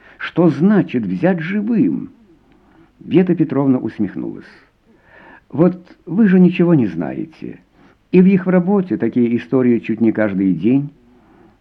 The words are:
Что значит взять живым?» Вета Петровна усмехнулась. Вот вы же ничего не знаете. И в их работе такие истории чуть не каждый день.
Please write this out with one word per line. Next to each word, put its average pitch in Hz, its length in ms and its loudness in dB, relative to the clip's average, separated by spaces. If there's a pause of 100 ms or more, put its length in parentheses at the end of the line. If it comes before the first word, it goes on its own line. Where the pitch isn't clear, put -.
(160)
Что - 320 0
значит 151 560 0
взять 156 360 -2
живым?» 190 720 -2 (880)
Вета 180 340 0
Петровна 135 440 0
усмехнулась. 92 680 -8 (1040)
Вот 175 460 -2 (100)
вы 190 220 0
же 185 100 4
ничего 175 360 4
не 127 120 2
знаете. 67 720 -10 (540)
И 180 100 6
в 180 40 6
их 185 200 2
работе 185 500 0
такие 120 400 0
истории 120 440 0
чуть 113 200 -6
не 113 120 2
каждый 98 400 0
день. 123 380 0 (720)